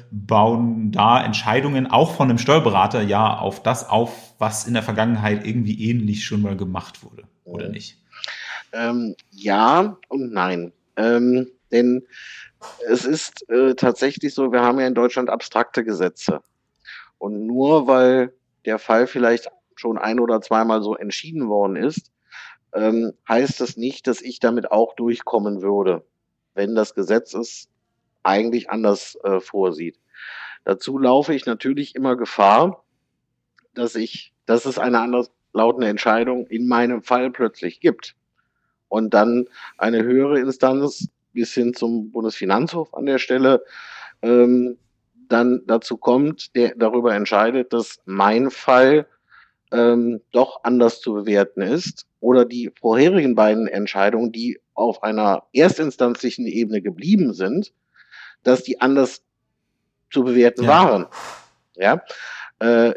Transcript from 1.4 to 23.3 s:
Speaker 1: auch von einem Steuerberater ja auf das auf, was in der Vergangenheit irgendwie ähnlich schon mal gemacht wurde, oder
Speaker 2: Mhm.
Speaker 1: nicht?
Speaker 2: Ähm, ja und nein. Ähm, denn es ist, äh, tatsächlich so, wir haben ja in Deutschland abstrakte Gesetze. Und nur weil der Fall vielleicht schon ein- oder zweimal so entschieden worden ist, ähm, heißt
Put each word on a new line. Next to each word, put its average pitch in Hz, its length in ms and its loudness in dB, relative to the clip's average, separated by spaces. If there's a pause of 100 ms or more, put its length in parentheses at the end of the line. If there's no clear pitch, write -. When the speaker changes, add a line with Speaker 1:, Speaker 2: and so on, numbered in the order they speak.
Speaker 1:
auch 156 300 2
von 135 120 2
einem 117 100 2
Steuerberater 117 640 2
ja 101 340 0
auf - 260 -8
das - 240 -4
auf, - 500 -2
was 110 300 -4
in 120 60 -4
der 110 100 -2
Vergangenheit 110 640 -2
irgendwie 110 420 -2
ähnlich 107 360 -2
schon 104 160 -2
mal 98 160 -4
gemacht 92 480 -10
wurde, - 180 -20 (220)
oder 87 220 -12
Speaker 2:
Mhm. 98 40 -10
Speaker 1:
nicht? - 260 -16 (760)
Speaker 2:
Ähm, 117 420 -4 (160)
ja 113 680 2 (120)
und 131 240 -6
nein. 90 400 -4 (220)
Ähm, 123 520 2 (240)
denn 123 320 2 (840)
es 120 160 0
ist, - 440 -6
äh, 127 260 2
tatsächlich 135 580 -2
so, 135 180 -2
wir 123 100 2
haben 123 180 2
ja 131 80 0
in 127 80 -2
Deutschland 123 340 0
abstrakte - 540 -2
Gesetze. 90 580 -4 (760)
Und 104 300 -8
nur 135 400 2
weil 127 460 4 (320)
der 110 140 -2
Fall 117 280 2
vielleicht 120 420 0 (260)
schon 113 220 -6
ein- 110 220 -2
oder 117 220 0
zweimal 113 400 0
so 104 140 -6
entschieden 147 520 -8
worden 101 280 -2
ist, 127 360 -6 (600)
ähm, 110 400 -2 (140)
heißt 131 320 0